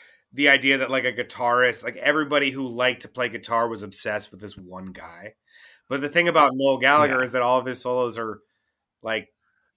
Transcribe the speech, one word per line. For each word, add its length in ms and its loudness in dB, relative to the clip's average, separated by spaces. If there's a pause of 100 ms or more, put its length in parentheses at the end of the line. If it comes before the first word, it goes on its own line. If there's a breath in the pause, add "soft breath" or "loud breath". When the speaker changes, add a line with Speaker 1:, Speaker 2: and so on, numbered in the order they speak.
(320 loud breath)
Speaker 1:
the 180 4
idea 280 4
that, 140 -2
like, 140 -2
a 80 0
guitarist, 680 2
like, 140 -8
everybody 540 0
who 160 -6
liked 340 -2
to 80 -10
play 200 -4
guitar 380 -2
was 140 -6
obsessed 480 -4
with 120 -20
this 160 -14
one 340 -14
guy. 440 -18 (540 loud breath)
But 120 -4
the 80 -6
thing 180 2
about 280 4
Noel 220 2
Gallagher 400 4
Speaker 2:
Yeah. 60 0
Speaker 1:
is 80 -4
that 100 0
all 180 2
of 60 -4
his 160 -4
solos 380 -2
are, 220 -8 (600)
like, 280 -6 (480)